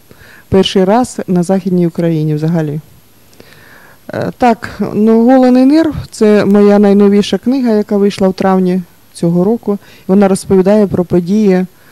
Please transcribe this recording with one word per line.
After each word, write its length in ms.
Перший 360
раз 420
на 160
Західній 440
Україні 480
взагалі. 460
Е, 240
так, 420
ну, 260
«Оголений 460
нерв» — 280
це 340
моя 340
найновіша 600
книга, 340
яка 240
вийшла 320
в 40
травні 500
цього 300
року. 340
Вона 200
розповідає 580
про 180
події 640